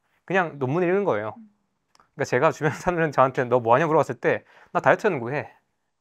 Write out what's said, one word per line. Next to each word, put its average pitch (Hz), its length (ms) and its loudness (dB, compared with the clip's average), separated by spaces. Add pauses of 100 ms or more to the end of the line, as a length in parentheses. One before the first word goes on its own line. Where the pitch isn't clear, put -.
(240)
그냥 165 340 -2
논문 143 240 -2
읽는 185 220 0
거예요. 107 300 -4 (800)
그러니까 139 100 -4
제가 139 280 2
주변 143 200 -2
사람들은 165 400 -2
저한테 131 320 2
"너 123 160 0
뭐 113 140 4
하냐?" 139 120 2
물어봤을 143 300 0
때 135 280 -2 (280)
"나 175 80 -2
다이어트 156 260 4
연구해." 131 440 -4 (500)